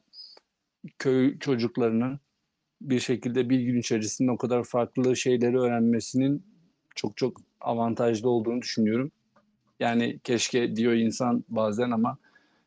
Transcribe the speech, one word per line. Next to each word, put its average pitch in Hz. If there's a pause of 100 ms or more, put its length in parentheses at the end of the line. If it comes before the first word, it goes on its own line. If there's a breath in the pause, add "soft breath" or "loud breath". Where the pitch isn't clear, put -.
(1000 loud breath)
köy 131
çocuklarının 120 (600)
bir 131
şekilde 120
bir 131
gün 123
içerisinde 117
o 117
kadar 120
farklı 127
şeyleri 123
öğrenmesinin 120 (520)
çok -
çok 127 (240)
avantajlı 117
olduğunu 120
düşünüyorum. 117 (680)
Yani 117
keşke 120
diyor 117
insan 120
bazen 113
ama 113 (500 soft breath)